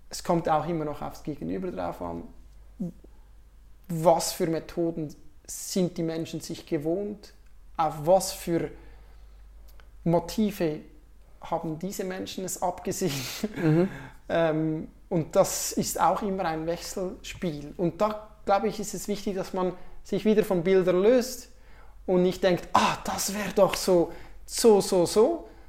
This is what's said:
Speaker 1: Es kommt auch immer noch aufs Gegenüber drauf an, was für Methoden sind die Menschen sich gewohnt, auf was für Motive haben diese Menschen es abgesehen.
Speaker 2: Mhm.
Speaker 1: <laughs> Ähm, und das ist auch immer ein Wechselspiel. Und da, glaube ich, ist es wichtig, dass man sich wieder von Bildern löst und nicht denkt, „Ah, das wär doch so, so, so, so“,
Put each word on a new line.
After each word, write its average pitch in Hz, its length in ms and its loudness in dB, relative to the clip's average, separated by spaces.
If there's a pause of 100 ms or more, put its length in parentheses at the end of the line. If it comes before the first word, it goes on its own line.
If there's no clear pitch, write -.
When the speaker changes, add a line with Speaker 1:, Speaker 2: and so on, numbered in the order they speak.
Speaker 1:
Es - 140 -10
kommt 170 260 0
auch 156 200 2
immer 160 160 -2
noch 147 180 -8
aufs - 220 -10
Gegenüber 175 480 -6
drauf - 280 -6
an, 85 220 -8 (1700)
was 165 440 4
für 180 140 -2
Methoden 165 680 -4 (320)
sind - 520 -2
die 170 60 -2
Menschen 160 360 -4
sich - 240 -10
gewohnt, 175 720 -4 (420)
auf 156 180 0 (120)
was 185 260 4
für 165 380 -2 (1300)
Motive 170 760 0 (600)
haben 160 380 -4
diese 190 260 -6
Menschen 190 400 -8
es - 180 -6
abgesehen. 180 500 -2 (440)
Speaker 2:
Mhm. 170 380 4
Speaker 1:
<laughs> - 40 -12 (280)
Ähm, 160 640 0 (200)
und 170 280 0
das - 360 4
ist - 280 -2
auch 175 220 4
immer 190 240 -2
ein 160 200 -4
Wechselspiel. 170 1080 -6
Und 175 240 0
da, 214 280 -2 (160)
glaube 202 240 2
ich, 202 120 -6
ist - 140 -8
es 180 140 -8
wichtig, 202 280 -2
dass 185 160 -6
man 185 200 0 (300)
sich 196 220 -2
wieder 214 200 6
von 180 180 2
Bildern 185 400 4
löst 233 480 4 (560)
und 180 160 4
nicht 180 200 2
denkt, 180 300 2
„Ah, - 320 4
das - 300 -4
wär 202 200 -4
doch 190 200 4
so, 175 380 2 (320)
so, 214 360 6
so, 175 260 2
so“, 277 420 2 (200)